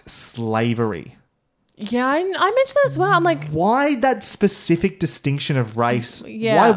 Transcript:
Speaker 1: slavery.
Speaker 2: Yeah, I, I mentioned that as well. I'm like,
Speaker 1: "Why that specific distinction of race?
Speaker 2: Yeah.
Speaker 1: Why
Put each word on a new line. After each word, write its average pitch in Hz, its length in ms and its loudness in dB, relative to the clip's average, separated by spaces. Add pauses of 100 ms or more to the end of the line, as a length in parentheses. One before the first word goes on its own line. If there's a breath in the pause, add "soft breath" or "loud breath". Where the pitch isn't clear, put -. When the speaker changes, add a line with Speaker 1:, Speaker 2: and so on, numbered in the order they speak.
Speaker 1:
slavery. 113 1080 -2 (600)
Speaker 2:
Yeah, 240 320 -4
I, 285 120 2
I - 20 0
mentioned 370 140 -4 (400)
that 571 100 4
as - 100 -2
well. 370 160 2
I'm 349 120 4
like, 285 260 0
Speaker 1:
"Why 233 460 2
that 233 280 0
specific - 760 0
distinction 143 580 -2
of 110 180 -2
race? 120 480 -2
Speaker 2:
Yeah. 220 320 -2
Speaker 1:
Why 226 220 6